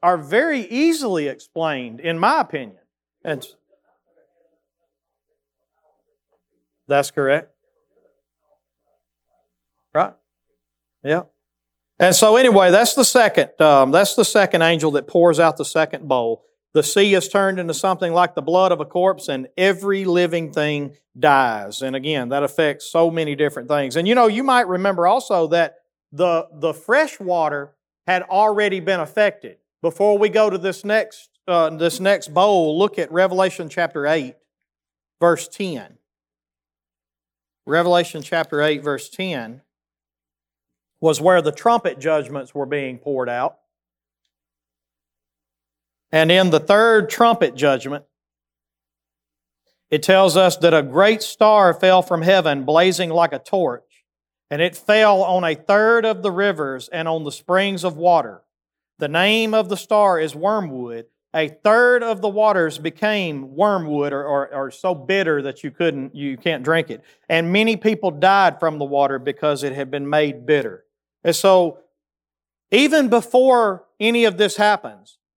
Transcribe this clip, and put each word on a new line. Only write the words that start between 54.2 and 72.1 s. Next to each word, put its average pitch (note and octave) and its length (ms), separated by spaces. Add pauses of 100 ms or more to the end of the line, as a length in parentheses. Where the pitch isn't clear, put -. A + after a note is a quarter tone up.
and D3 140
it F3 140
fell G#3 460
on F#3 220
a D#3+ 100
third A3 520
of G#3 160
the G3+ 80
rivers D#3 580
and E3 180
on D#3+ 180
the C#3+ 80
springs F#3+ 520
of E3 140
water. D#3 440 (560)
The D3 100
name G#3+ 440
of A3 160
the G3 80
star G3+ 420
is D#3 160
Wormwood. C#3+ 720 (280)
A D#3+ 140
third A#3+ 540
of A3 200
the G#3 80
waters G3 480
became D#3 800
wormwood, D#3 580
or, C#3+ 100
or, C#3 300
or C3+ 160
so F#3 240
bitter E3 480
that C3+ 220
you D3 60
couldn't, C#3+ 440
you C#3 240
can't D3+ 240
drink D#3+ 280
it. - 120 (260)
And E3 240
many A3 240
people G#3+ 340
died F#3 480
from D#3 200
the C#3+ 80
water C#3 320
because C#3 460
it C3+ 100
had C#3 160
been C#3 180
made D3 380
bitter. B2+ 340 (460)
And E3 80
so, F#3 440 (920)